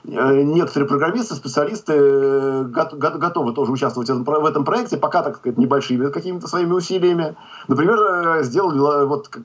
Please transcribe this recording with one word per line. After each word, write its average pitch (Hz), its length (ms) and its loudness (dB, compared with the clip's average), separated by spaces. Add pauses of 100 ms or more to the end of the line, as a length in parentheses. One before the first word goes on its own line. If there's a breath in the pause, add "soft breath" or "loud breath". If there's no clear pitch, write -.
э, 139 380 2
некоторые 147 460 0
программисты, 160 460 -2
специалисты, 139 600 -4
э, 139 720 4
гот-, 156 320 -4
гот-, 156 200 -2
готовы 151 360 -2
тоже 123 180 -2
участвовать 127 380 -2
в - 20 2
этом 127 140 -2
про-, 151 160 0
в 151 40 2
этом 151 200 0
проекте, 208 320 -2
пока, 165 260 0
так 143 140 -6
сказать, 120 200 -6
небольшими 131 540 0
какими-то 175 360 -6
своими 175 260 0
усилиями. 175 600 0 (340 loud breath)
Например, 160 300 2
э, 170 440 2
сделали, 147 360 0
ла-, 143 260 4
вот, 143 240 -2
к-, - 160 -16